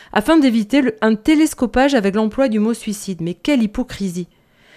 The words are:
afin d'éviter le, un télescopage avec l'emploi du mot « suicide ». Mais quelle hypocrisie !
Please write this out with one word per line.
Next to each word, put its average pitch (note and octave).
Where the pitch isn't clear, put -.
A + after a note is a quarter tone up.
afin D4+
d'éviter B3+
le, B3
un A3
télescopage C#4
avec G3
l'emploi A3
du G#3+
mot « A3
suicide ». G3
Mais E3+
quelle C4
hypocrisie ! G3